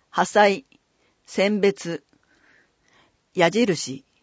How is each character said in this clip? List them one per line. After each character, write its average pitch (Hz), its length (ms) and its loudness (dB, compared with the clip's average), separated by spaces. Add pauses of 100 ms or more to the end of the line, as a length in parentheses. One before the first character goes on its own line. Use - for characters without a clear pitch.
(100)
破 - 120 -2
砕、 196 420 2 (640)
選 202 340 -2
別。 185 440 -2 (1300)
矢 170 160 2
印。 170 540 -2 (180)